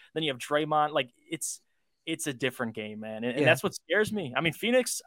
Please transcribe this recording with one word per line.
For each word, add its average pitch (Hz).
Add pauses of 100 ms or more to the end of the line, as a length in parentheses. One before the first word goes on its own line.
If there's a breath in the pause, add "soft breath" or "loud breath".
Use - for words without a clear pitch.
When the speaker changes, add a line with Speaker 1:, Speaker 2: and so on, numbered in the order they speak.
(120)
Speaker 1:
Then 160
you 147
have 123
Draymond. 151
Like, 139 (200)
it's, - (420)
it's 160
a 147
different 120
game, 107
man, 110
and, 123
and 123
Speaker 2:
Yeah. 143
Speaker 1:
that's 151
what 202
scares 202
me. 160
I 143
mean, 165
Phoenix, 240